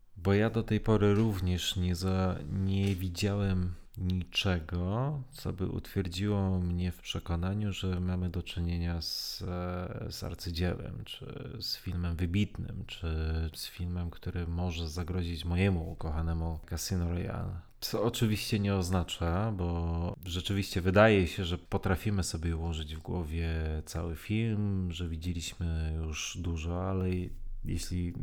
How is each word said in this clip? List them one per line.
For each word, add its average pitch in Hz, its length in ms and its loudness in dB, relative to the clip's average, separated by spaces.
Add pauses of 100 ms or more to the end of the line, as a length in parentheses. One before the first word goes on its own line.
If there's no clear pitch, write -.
(180)
bo 95 180 4
ja 107 160 6
do 113 120 2
tej 107 180 2
pory 104 340 6
również 92 640 2
nie 90 180 2
za-, 92 440 2 (140)
nie 98 420 2
widziałem 92 800 0 (540)
niczego, 95 960 0 (100)
co - 200 -4
by 90 140 -2
utwierdziło 95 920 0
mnie 87 320 0
w - 80 -16
przekonaniu, 95 720 -2
że 92 280 -2
mamy 90 300 0
do 85 120 -2
czynienia 85 600 -2
z, - 400 -6
e, 90 720 -4
z - 120 -8
arcydziełem, 90 800 -2
czy - 460 -10 (100)
z - 160 -6
filmem 87 400 -2
wybitnym, 90 680 0
czy - 200 -8 (480)
z - 120 -10
filmem, 87 440 -4
który - 360 -4
może 85 420 -2
zagrozić 85 560 -2
mojemu 87 480 4
ukochanemu 80 760 0
Casino 87 420 0
Royale. 87 520 -4 (200)
Co 101 220 0
oczywiście 110 560 2
nie 101 160 4
oznacza, 90 800 2
bo 87 720 0
rzeczywiście 92 560 0
wydaje 98 460 8
się, 92 180 -2
że 85 140 -2
potrafimy 95 640 0
sobie 82 340 -2
ułożyć 80 400 -4
w 78 60 -10
głowie 82 460 -2 (380)
cały 82 300 -4
film, 104 760 0
że 85 160 -4
widzieliśmy 82 840 -2 (120)
już 78 340 -6
dużo, 85 500 -2
ale 92 160 2 (580)
jeśli 87 580 -2